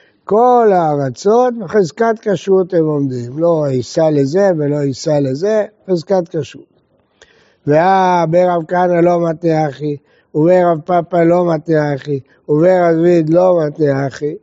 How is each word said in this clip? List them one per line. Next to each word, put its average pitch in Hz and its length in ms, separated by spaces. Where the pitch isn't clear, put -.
כל 233 500
הארצות 175 840
בחזקת 214 600
כשרות 190 520
הם 160 120
עומדים, 139 540
לא 165 300
יישא 135 420
לזה 151 460
ולא 147 180
יישא 147 460
לזה, 196 440
חזקת 175 380
כשרות." - 480
והא, 180 580
ברב 175 420
כהנא 175 340
לא 175 180
מטה 160 500
אחי, 143 280
וברב 170 500
פאפא 175 300
לא 170 300
מטה 151 500
אחי, 135 240
וברב 170 460
זביד 165 340
לא 180 300
מטה 147 480
אחי, 147 360